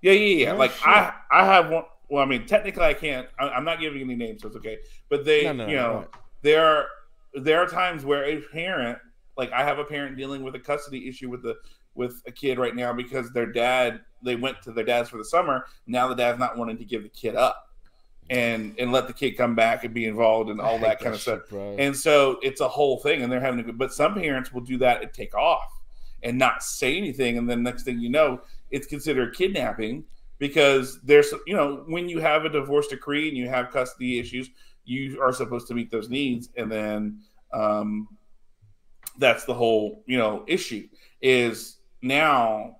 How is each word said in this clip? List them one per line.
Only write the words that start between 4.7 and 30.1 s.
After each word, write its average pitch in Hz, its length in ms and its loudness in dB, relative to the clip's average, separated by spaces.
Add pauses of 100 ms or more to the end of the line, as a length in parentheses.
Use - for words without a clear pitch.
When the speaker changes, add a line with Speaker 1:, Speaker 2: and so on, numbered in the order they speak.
Speaker 1:
But 143 160 0
they, 151 200 4
Speaker 2:
No, 151 80 0
no, 117 140 -4
Speaker 1:
you 143 80 -2
Speaker 2:
no, 131 60 0
Speaker 1:
know, 117 140 0
Speaker 2:
right. 98 120 -8 (360)
Speaker 1:
there 156 200 6
are, 151 240 4 (460)
there 151 300 2
are 180 40 0
times 170 380 -2
where 143 200 0
a 147 160 -4
parent, 147 580 -6 (380)
like, 127 140 -4
I 127 120 2
have 143 160 -2
a 147 40 -4
parent 143 340 -10
dealing 135 260 -10
with 131 120 -10
a 127 40 -12
custody 135 500 -6
issue 127 220 -12
with 123 100 -10
the, 117 140 -6 (400)
with 120 320 -6
a 123 40 -16
kid 127 280 -2
right 120 160 0
now 123 180 -2
because 123 400 -6
their 120 140 0
dad, 120 540 0 (220)
they 123 120 -2
went 123 280 -6
to 123 80 -14
their 113 140 -2
dad's 120 240 0
for 117 80 -14
the 107 80 -10
summer. 151 400 0 (220)
Now 123 220 0
the 123 60 -4
dad's 120 220 0
not 120 200 -2
wanting 113 200 -6
to 117 80 -16
give 107 160 -6
the 107 80 -16
kid 113 260 -6
up - 340 0 (600)
and, 117 480 -2
and 123 140 -2
let 127 160 2
the 123 60 -12
kid 131 180 -2
come 120 240 0
back 113 280 4
and 113 120 -8
be 117 100 -2
involved 110 460 2
and 104 100 -8
Speaker 2:
I 98 40 -2
Speaker 1:
all 113 120 2
Speaker 2:
hate 110 40 -2
Speaker 1:
that 110 180 2
Speaker 2:
that - 40 -12
Speaker 1:
kind 113 120 -4
of 98 60 -8
Speaker 2:
shit, 110 180 -2
Speaker 1:
stuff. - 100 -20
Speaker 2:
bro. 101 300 -8
Speaker 1:
And 139 160 0
so 139 480 2
it's 131 180 -4
a 135 60 0
whole 135 320 2
thing, 147 240 0
and 123 80 -2
they're 127 80 -2
having 127 180 -2
to 117 60 -6
go, 117 80 -10
but 127 220 -4
some 160 200 0
parents 143 400 -4
will 123 80 -6
do 127 180 -6
that 123 220 4
and 113 100 -10
take - 220 -10
off 139 380 0 (520)
and 120 140 -2
not 127 260 2
say 143 340 -2
anything. 131 400 -2
And 120 120 -2
then 120 140 0
next 120 200 -4
thing 123 160 -4
you 117 100 -4
know, 135 320 2 (300)
it's 139 160 -6
considered 143 480 -2
kidnapping 127 680 -2 (360)